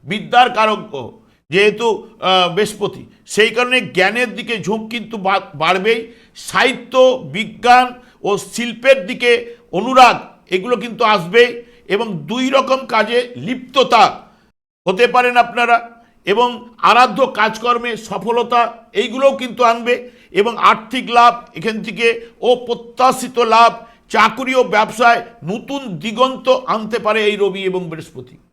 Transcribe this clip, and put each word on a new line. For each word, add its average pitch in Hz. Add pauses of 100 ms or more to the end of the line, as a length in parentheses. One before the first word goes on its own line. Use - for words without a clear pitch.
বিদ্যার 220
কারক 214
গ্রহ 135 (380)
যেহেতু, 214 (100)
আহ, 180
বৃহস্পতি, 196 (200)
সেই 220
কারণে 247
জ্ঞানের 202
দিকে 214
ঝোঁক 220
কিন্তু 226
বা-, 190
বাড়বেই। 190 (240)
সাহিত্য, 254
বিজ্ঞান 247 (300)
ও 196
শিল্পের 240
দিকে 240 (160)
অনুরাগ, 240 (380)
এগুলো 214
কিন্তু 220
আসবেই। 214 (240)
এবং 214
দুই 202
রকম 269
কাজে 240
লিপ্ততা 226 (640)
হতে 190
পারেন 247
আপনারা, 233 (220)
এবং 226
আরাধ্য 240
কাজকর্মে 233
সফলতা, 233
এইগুলোও 247
কিন্তু 247
আনবে। 240 (200)
এবং 214
আর্থিক 214
লাভ, 233 (120)
এখান 214
থেকে 226 (140)
অপ্রত্যাশিত 247
লাভ, 233 (240)
চাকরি 226
ও 254
ব্যবসায় 220 (180)
নতুন 233
দিগন্ত 233
আনতে 220
পারে 214
এই 208
রবি 196
এবং 185
বৃহস্পতি। 156 (160)